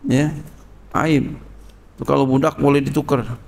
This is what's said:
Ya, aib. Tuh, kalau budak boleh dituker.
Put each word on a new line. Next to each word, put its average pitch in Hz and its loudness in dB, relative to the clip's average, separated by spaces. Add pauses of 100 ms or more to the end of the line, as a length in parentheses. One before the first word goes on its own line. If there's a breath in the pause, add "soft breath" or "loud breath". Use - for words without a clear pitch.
Ya, 147 2 (640)
aib. 143 0 (640)
Tuh, - -6
kalau 139 4
budak 135 0
boleh 143 2
dituker. 139 -2 (200)